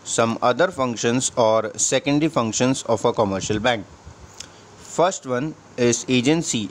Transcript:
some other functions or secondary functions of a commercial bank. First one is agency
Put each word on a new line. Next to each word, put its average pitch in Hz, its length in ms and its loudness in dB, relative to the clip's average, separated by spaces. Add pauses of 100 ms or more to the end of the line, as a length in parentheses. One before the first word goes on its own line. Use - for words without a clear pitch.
some 113 360 0
other 123 280 2
functions 127 680 -2
or 110 400 2
secondary 143 540 0
functions 127 540 0
of 110 200 0
a 120 80 2
commercial 98 460 -2
bank. 113 260 0 (960)
First - 480 -2
one 131 280 -4 (220)
is 120 320 0
agency 127 640 0